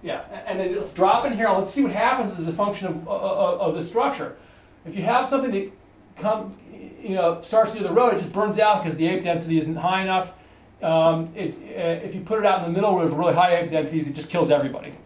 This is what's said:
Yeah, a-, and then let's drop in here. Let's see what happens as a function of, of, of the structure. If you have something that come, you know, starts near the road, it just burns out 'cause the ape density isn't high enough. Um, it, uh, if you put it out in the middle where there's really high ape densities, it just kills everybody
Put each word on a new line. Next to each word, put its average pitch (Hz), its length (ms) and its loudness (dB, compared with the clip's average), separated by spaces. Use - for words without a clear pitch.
Yeah, 170 200 -8
a-, - 180 -14
and 190 120 -4
then 185 160 -2
let's - 160 -8
drop 247 340 4
in 247 60 -2
here. 220 160 0
Let's 196 240 0
see 277 100 2
what 233 80 2
happens 208 480 0
as 165 80 -4
a 160 60 -2
function 202 340 -2
of, 160 220 -6
of, 196 520 0
of 180 140 0
the 170 80 -4
structure. - 540 -2
If 165 80 -14
you 190 80 -4
have 254 260 2
something 262 220 0
that 196 220 -4
come, 214 400 -4
you 190 140 -6
know, 170 240 0
starts - 340 2
near 208 80 -6
the 175 100 -4
road, 233 220 4
it 190 40 -2
just 170 140 -8
burns 208 280 0
out 214 240 4
'cause 156 120 -4
the 160 120 0
ape 185 160 -2
density 170 340 0
isn't 156 160 -2
high 185 280 0
enough. 190 300 0
Um, 165 500 2
it, 190 200 -6
uh, 165 300 -2
if - 80 -10
you 185 60 -8
put 214 180 -2
it 202 80 2
out 185 140 4
in 170 120 -4
the 180 60 2
middle 202 160 4
where 175 100 2
there's 147 140 0
really 170 160 4
high 175 220 6
ape 165 140 0
densities, 156 360 0
it 139 60 -8
just 147 180 -10
kills 160 220 2
everybody - 400 0